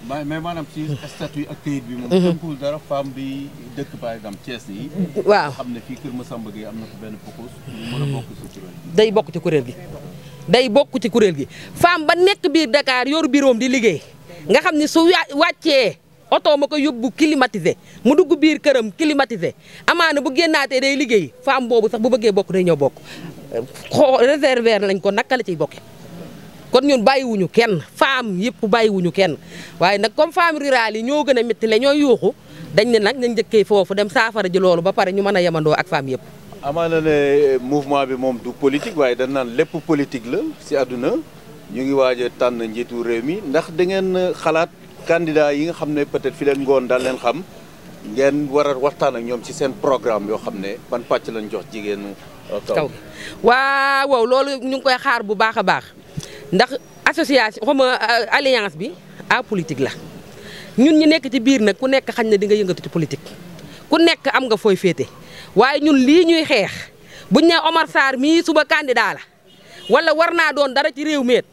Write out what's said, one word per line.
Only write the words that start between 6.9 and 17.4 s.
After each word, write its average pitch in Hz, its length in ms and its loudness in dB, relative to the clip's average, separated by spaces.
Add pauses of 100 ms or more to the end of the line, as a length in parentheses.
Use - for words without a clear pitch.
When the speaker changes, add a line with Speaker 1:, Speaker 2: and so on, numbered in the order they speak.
Speaker 1:
benn 107 140 -14 (100)
pokos, 113 280 -18 (140)
mu 113 260 -14
mën 139 80 -6
a 143 80 -2
bokk 131 240 -8
ci - 160 -18
kuréel - 240 -18
gi. - 220 -16
Speaker 2:
Day 220 160 4
bokk 208 200 -2
ci 175 80 -8
kuréel 156 260 -2
gi. 123 100 -14 (720)
Day 254 220 2
bokk 269 300 2
ci 233 100 -2
kuréel 202 280 2
gi. 139 100 -6 (280)
Femme 339 320 4
ba 339 80 4
nekk 359 340 2
biir 302 180 2
Dakar 254 400 0
yor 311 220 0
bureau 269 220 4
am 226 80 2
di 254 100 -2
liggéey, 240 320 0 (480)
nga 254 120 6
xam 339 160 0
ni 302 100 2
su - 180 2
wa-, 349 240 2 (160)
wàccee 277 520 0 (340)
oto 302 260 2
ma 277 100 0
ko 302 100 -6
yóbbu 262 380 -2
climatisé, 254 640 0 (260)